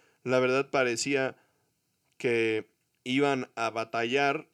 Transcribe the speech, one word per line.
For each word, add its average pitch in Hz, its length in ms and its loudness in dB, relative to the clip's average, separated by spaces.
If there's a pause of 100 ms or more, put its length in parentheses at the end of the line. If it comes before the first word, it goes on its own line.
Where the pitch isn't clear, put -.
(240)
la 127 160 2
verdad 131 300 0
parecía 131 680 -2 (800)
que 113 520 0 (360)
iban 131 500 0
a 113 160 -2
batallar 120 840 -2